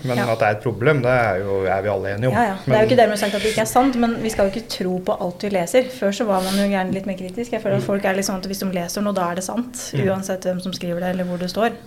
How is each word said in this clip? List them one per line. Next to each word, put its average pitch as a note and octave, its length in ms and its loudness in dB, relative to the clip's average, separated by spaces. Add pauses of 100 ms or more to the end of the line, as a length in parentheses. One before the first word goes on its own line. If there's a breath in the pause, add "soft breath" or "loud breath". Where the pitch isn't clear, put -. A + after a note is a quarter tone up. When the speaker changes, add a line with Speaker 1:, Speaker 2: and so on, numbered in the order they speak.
Speaker 1:
Men B2 120 0
Speaker 2:
Ja. A#2+ 140 0
Speaker 1:
at A2+ 80 0
det A2+ 80 4
er G#2+ 40 6
et G#2+ 120 -2
problem, B2 380 2
det B2 100 4
er A2+ 280 2
jo, G2 260 0
er F#2+ 160 2
vi G#2 80 0
alle F#2+ 260 0
enige A#2 120 0
om. B2+ 60 4
Speaker 2:
Ja, A3 100 2
ja. G3+ 100 0 (120)
Det - 20 0
er C#3 40 2
jo G#3+ 80 6
Speaker 1:
Men A3 100 6
Speaker 2:
ikke B3+ 80 6
dermed G#3+ 220 6
sagt G#3 160 0
at G3+ 80 -2
vi A3 60 2
ikke G#3+ 120 0
er A3 40 2
sant, B3+ 320 4
men A#3 260 2
vi A3 60 0
skal G#3+ 200 2
jo A3+ 100 -4
ikke A3 100 -10
tro F#3 300 -2
på G3 220 -2
alt F3 220 -6
vi G3 60 -2
leser. F#3 400 2
Før G3 220 -2
så A3+ 140 -2
var G3 180 2
man F#3 100 0
jo G3+ 100 2 (140)
gjerne F#3 160 -2
litt G3 120 -4
mer F#3+ 120 -4
kritisk. F#3+ 340 -6
Jeg A3+ 100 -2
føler G3 140 0
at G3 60 2
Speaker 1:
Mm. - 60 -4
Speaker 2:
folk G3+ 180 0
er F#3+ 80 2
litt G3 120 0
sånn G3 120 -2
at F#3 100 -8
hvis F#3+ 120 -6
de G3+ 80 -4
leser F3+ 360 -4
noe, G#3 100 0
da F3+ 180 0
er F3 40 -4
det F#3 80 -4
sant, - 500 -6
Speaker 1:
Mm. - 140 0
Speaker 2:
uansett F#3+ 380 -2
hvem F3+ 160 -2
som F#3 100 -6
skriver F3 300 -4
det, F3+ 80 -2
eller F#3 160 -2
hvor F3+ 120 -4
det F3+ 120 -4
står. G#3+ 220 0 (160)